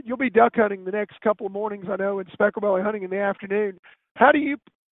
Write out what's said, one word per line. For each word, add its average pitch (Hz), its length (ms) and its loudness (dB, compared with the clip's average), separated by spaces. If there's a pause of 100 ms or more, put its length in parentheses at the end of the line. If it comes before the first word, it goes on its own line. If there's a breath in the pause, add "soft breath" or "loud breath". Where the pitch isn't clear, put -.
you'll 240 140 -6
be 247 140 -2
duck 226 260 4
hunting 202 280 0
the 185 60 -6
next 208 300 -6
couple 214 260 -2
of 196 60 -8
mornings, 202 360 -6
I 196 80 -4
know, 196 220 -2
and 185 140 -10
speckle 208 300 0
belly 190 200 2
hunting 208 220 -4
in 185 60 -8
the 196 100 -4
afternoon. 196 580 -2 (380 soft breath)
How 269 160 6
do 302 60 4
you, 277 180 -2 (360)